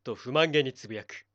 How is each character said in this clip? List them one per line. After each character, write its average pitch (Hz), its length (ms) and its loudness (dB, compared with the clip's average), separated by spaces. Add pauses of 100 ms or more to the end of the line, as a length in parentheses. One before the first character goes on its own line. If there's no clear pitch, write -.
と 113 140 -8
不 123 160 -8
満 160 180 4
げ 147 140 4
に 131 80 -4
つ - 160 -18
ぶ 110 60 -10
や 101 100 -8
く。 - 200 -18 (100)